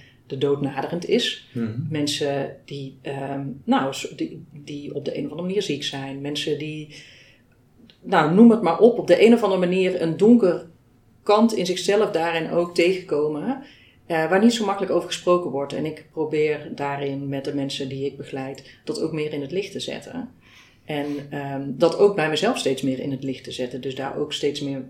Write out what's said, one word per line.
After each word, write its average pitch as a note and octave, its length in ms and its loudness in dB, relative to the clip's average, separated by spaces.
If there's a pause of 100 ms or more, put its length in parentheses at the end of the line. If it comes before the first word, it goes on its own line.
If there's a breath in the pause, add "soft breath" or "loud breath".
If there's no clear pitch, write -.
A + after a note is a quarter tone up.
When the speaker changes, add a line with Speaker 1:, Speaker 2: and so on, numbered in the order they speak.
(280 loud breath)
Speaker 1:
de C#3 100 -8
dood C#3+ 240 2
naderend D3 460 -4
is. - 460 0
Speaker 2:
Mhm. A2+ 180 -4 (180)
Speaker 1:
Mensen C#3+ 640 -4 (100)
die, C#3 360 -12
ehm, C#3 440 -8 (180)
nou, C4 300 0
s-, - 220 -10
die, - 360 -8
die C#3+ 440 -8
op C3+ 100 -2
de C#3 120 -4
een D3+ 80 -4
of C#3+ 60 -6
andere E3+ 160 -6
manier G3 140 0
ziek D3 220 -4
zijn. C3+ 380 -8
Mensen D3 380 -4
die, D3+ 360 -10 (1040 loud breath)
nou, E3+ 320 4
noem A3+ 180 12
het G#3 100 4
maar E3+ 180 0
op, A#3 200 8
op - 80 -4
de F3 180 8
een A#3 80 8
of A3+ 100 4
andere F#3+ 160 2
manier F#3 420 2
een E3 160 -2
donker G3+ 500 6 (560)
kant G#3+ 300 4
in F3+ 120 0
zichzelf G3 460 2
daarin E3 400 -2
ook F3 240 0
tegenkomen, E3+ 880 0 (420 loud breath)
eh, D#3+ 240 -2
waar F#3+ 140 4
niet A#3 100 6
zo G#3+ 120 -4
makkelijk G3 260 -2
over E3+ 160 0
gesproken F3+ 440 0
wordt. C#3 220 -6
En D3 120 -4
ik D#3 260 -8
probeer D3+ 640 -2
daarin C#3 540 -6
met C#3 160 -4
de C#3+ 100 -4
mensen C#3 340 -4
die C3+ 160 -6
ik C#3 120 -6
begeleid C3+ 640 -12
dat - 180 -6
ook D#3+ 100 -2
meer D3+ 220 -4
in C#3+ 80 -4
het C#3 100 -8
licht F#3+ 200 -4
te C3 80 -10
zetten. - 500 -10 (560 loud breath)
En, D3 200 -4 (240)
ehm, C#3 360 -8
dat E3 320 2
ook G3+ 180 6
bij D3+ 140 0
mezelf F#3+ 280 0
steeds C3+ 240 -2
meer C3 180 -2
in C#3 120 -6
het C3 120 -6
licht C3+ 200 -6
te B2+ 80 -14
zetten. B2+ 300 -6
Dus C3 140 -8
daar C3+ 220 -8
ook D3 160 -4
steeds C#3+ 280 -2
meer C#3 280 -6